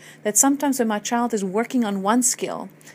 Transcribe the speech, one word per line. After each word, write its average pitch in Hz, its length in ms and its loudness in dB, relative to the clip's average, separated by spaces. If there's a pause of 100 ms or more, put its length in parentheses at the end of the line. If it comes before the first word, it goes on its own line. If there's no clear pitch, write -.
(220)
that 214 160 0
sometimes 277 400 2
when 233 80 2
my 208 140 0
child 233 340 -2
is 202 80 -2
working 226 420 0
on 196 180 -2
one 226 200 2
skill, - 460 -4 (260)